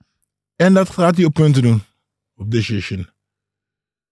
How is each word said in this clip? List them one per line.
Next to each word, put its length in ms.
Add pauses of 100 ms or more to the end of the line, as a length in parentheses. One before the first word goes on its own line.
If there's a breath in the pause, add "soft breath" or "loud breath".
(560)
en 180
dat 160
gaat 260
hij 100
op 80
punten 280
doen. 200 (540)
Op 160
decision. 560 (1040)